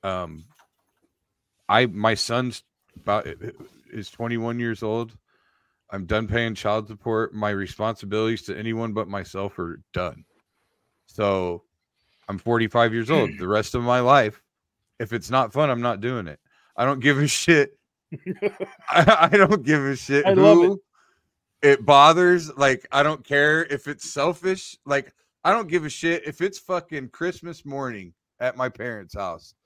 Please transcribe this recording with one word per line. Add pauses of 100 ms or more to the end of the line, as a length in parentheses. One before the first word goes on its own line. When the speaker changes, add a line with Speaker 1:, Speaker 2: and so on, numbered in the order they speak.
Speaker 1:
Um, (1200)
I,
my
son's (320)
about,
i-, (120)
i-, (380)
is
twenty-one
years
old. (760)
I'm
done
paying
child
support.
My
responsibilities
to
anyone
but
myself
are (140)
done. (840)
So (680)
I'm
forty-five
years
old.
Speaker 2:
<clears throat>
Speaker 1:
The
rest
of
my
life, (560)
if
it's
not
fun,
I'm
not
doing
it. (380)
I
don't
give
a
shit. (340)
Speaker 2:
<laughs> (640)
Speaker 1:
I,
I
don't
give
a
shit
Speaker 2:
I
Speaker 1:
who
Speaker 2:
love (840)
it.
Speaker 1:
it
bothers.
Like,
I
don't
care
if
it's
selfish. (100)
Like, (320)
I
don't
give
a
shit
if
it's
fucking
Christmas
morning (280)
at
my
parents'
house. (120)